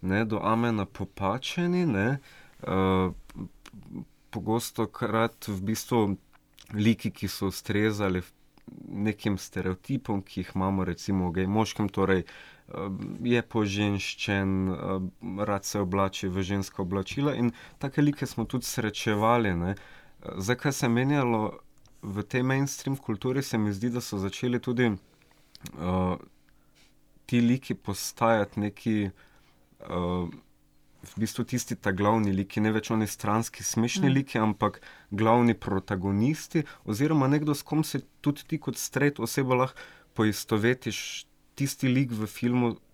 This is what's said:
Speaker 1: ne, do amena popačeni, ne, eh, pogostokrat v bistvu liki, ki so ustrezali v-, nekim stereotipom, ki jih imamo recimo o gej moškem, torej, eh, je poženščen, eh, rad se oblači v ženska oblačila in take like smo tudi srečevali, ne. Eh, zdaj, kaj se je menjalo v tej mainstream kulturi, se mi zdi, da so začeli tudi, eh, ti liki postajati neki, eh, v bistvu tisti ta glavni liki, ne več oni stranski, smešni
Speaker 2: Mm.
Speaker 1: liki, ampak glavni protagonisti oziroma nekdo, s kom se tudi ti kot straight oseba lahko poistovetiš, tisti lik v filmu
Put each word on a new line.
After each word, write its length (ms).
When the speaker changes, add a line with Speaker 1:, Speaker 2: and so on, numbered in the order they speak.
Speaker 1:
ne, 240
do 180
amena 420
popačeni, 1000
ne, 320
eh, 520
pogostokrat 1160
v 160
bistvu 400
liki, 400
ki 180
so 200
ustrezali 720
v-, 120
nekim 340
stereotipom, 880
ki 180
jih 120
imamo 320
recimo 420
o 60
gej 140
moškem, 420
torej, 340
eh, 520
je 180
poženščen, 1120
eh, 120
rad 220
se 140
oblači 500
v 140
ženska 400
oblačila 520
in 180
take 240
like 260
smo 180
tudi 200
srečevali, 920
ne. 200
Eh, 40
zdaj, 220
kaj 140
se 140
je 40
menjalo 520
v 260
tej 180
mainstream 540
kulturi, 460
se 160
mi 120
zdi, 200
da 100
so 180
začeli 400
tudi, 300
eh, 1300
ti 120
liki 340
postajati 840
neki, 440
eh, 1200
v 140
bistvu 300
tisti 300
ta 160
glavni 400
liki, 300
ne 100
več 200
oni 160
stranski, 580
smešni 420
Speaker 2:
Mm. 60
Speaker 1:
liki, 260
ampak 420
glavni 440
protagonisti 1120
oziroma 440
nekdo, 280
s 80
kom 200
se 160
tudi 260
ti 140
kot 180
straight 420
oseba 380
lahko 180
poistovetiš, 1120
tisti 320
lik 240
v 140
filmu 500